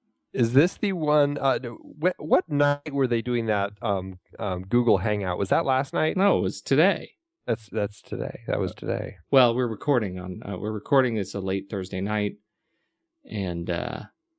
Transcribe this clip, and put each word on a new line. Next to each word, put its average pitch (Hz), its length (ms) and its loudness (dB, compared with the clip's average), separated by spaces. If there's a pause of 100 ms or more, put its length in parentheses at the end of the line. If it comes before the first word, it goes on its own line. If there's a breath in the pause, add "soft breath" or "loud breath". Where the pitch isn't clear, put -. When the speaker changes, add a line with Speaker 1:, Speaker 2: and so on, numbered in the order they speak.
(320)
Speaker 1:
Is 117 200 2
this 147 240 4
the 202 160 -2
one, 147 460 2
uh, 135 240 2
no, 120 140 -8
wh-, 170 440 -4
what 220 300 0
night 143 420 2
were 139 140 2
they 117 160 0
doing 120 240 -2
that, 104 260 0 (100)
um, 95 360 -2 (200)
um, 92 240 -4
Google 113 360 4
Hangout? 95 400 -2
Was 98 100 0
that 160 160 2
last 135 300 0
night? 160 220 0
Speaker 2:
No, 185 220 4
it 92 40 0
was 95 180 -2
today. 139 520 0 (340)
Speaker 1:
That's, 113 240 -2
that's 104 320 -4
today. - 440 -6
That 107 140 0
was 92 120 -2
Speaker 2:
Uh, - 40 -18
Speaker 1:
today. 104 400 -6 (140)
Speaker 2:
well, 123 240 4
we're 123 140 0
recording 110 500 -2
on, 92 280 -8
uh, 101 120 -4
we're 101 140 -4
recording 123 420 2
this 101 200 -4
a 101 60 -4
late 95 300 -2
Thursday 92 320 -4
night. 104 340 0 (960)
And, 90 400 -4
uh, 85 320 -4 (360)